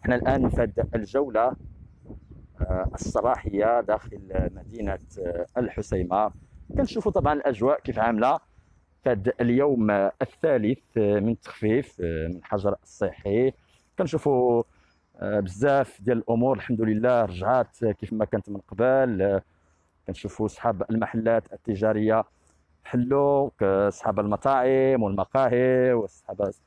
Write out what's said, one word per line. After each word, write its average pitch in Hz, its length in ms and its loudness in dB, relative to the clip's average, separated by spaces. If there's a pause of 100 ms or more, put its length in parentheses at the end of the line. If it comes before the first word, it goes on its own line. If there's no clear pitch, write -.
حنا 127 100 2
الآن 127 340 2
في 127 140 0
هاد - 320 -2
الجولة، 117 600 -2 (1040)
آه، 92 340 -2
الصباحية 113 880 0
داخل 107 400 -4 (360)
مدينة، 98 420 -8 (200)
آه، 87 280 -6 (120)
الحسيمة 101 720 -2 (460)
كنشوفوا 233 360 -2
طبعًا 147 200 2
الأجواء 135 480 0
كيف 117 180 -6
عاملة 117 380 2 (680)
في 135 60 2
هاد 113 300 0
اليوم، 120 500 2
آه، 98 220 2 (100)
الثالث، 123 760 -2
آه، 104 220 4
من 110 120 0
التخفيف، - 680 -2
آه، 82 280 -4
من 90 80 -6
الحجر 98 460 -4
الصحي. 104 680 -2 (460)
كنشوفوا، 127 640 2 (580)
آه، 101 200 0
بزاف 117 600 0
ديال 117 160 0
الأمور 120 380 0
الحمد 107 240 -4
لله 113 440 2
رجعات 104 600 -2
كيف 107 280 -4
ما 110 120 -2
كانت 104 260 -4
من 101 180 -10
قبل. 120 540 2
آه، 98 200 2 (640)
كنشوفوا 104 420 -6
صحاب 101 420 -4
المحلات 113 640 -2
التجارية 107 720 0 (600)
حلوا، 139 680 2 (100)
ك-، 98 280 2
صحاب 104 320 -2
المطاعم 131 840 2
والمقاهي 127 880 2
وصحاب 101 580 -4 (160)